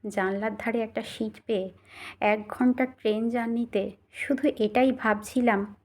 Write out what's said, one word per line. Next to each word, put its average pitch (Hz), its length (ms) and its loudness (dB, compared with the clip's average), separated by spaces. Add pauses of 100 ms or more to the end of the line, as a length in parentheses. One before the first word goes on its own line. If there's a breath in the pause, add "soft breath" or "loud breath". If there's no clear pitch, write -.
জানলার 202 480 -2
ধারে 226 240 -2
একটা 220 220 -4
সিট - 440 -8
পেয়ে 190 240 -2 (500 loud breath)
এক 208 280 2
ঘন্টা 254 380 2
ট্রেন 220 420 0
জার্নিতে 233 600 -2 (220)
শুধু - 460 0
এটাই 240 340 4
ভাবছিলাম 220 840 0 (100)